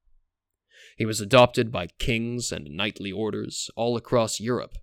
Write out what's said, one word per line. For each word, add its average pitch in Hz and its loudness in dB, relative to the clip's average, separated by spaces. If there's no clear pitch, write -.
He 113 -2
was 107 -4
adopted 120 6
by 90 -4
kings 117 -4
and 73 -10
knightly 98 -4
orders 104 -6
all 117 0
across 113 0
Europe 113 -4